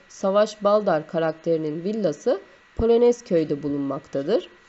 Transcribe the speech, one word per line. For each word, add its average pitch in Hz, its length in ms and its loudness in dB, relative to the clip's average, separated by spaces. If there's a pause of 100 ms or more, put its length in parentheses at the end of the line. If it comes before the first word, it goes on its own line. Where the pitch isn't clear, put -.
Savaş 202 560 -2
Baldar 196 420 2
karakterinin 160 800 -2
villası 214 560 -2 (360)
Polonezköy'de 226 840 2
bulunmaktadır. 143 840 -4 (200)